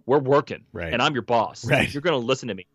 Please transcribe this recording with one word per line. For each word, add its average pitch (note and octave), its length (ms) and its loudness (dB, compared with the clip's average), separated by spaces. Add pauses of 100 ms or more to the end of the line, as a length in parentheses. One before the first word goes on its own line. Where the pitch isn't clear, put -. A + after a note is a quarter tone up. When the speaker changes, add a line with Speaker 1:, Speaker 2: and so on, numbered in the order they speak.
Speaker 1:
we're B2+ 140 4
working. C#3 440 0 (100)
Speaker 2:
Right. E2+ 200 -6
Speaker 1:
And A#2 80 0
I'm D3 120 2
your B2 80 -2
boss. A2 440 0
Speaker 2:
Right. A#2 280 2
Speaker 1:
You're C#3+ 80 -8
gonna D#3 160 0
listen B2 300 -2
to G2+ 80 -6
me." F#2 200 -16